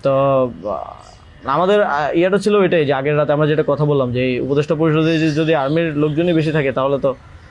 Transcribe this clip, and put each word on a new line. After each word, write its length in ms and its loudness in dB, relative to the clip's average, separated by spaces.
তো, 100 0
আহ, 800 -12
আমাদের, 340 2
আহ, 320 -2
ইয়েটা 240 2
ছিল 160 0
ওইটাই 320 2
যে 60 2
আগের 240 -2
রাতে 160 0
আমরা 140 2
যেটা 200 0
কথা 180 0
বললাম 280 0
যে 120 0
এই 160 -2
উপদেষ্টা 340 0
পরিষদে 440 2
যদি, 120 0
যদি 240 0
আর্মির 420 0
লোকজনই 360 0
বেশি 200 0
থাকে 200 0
তাহলে 260 0
তো 160 0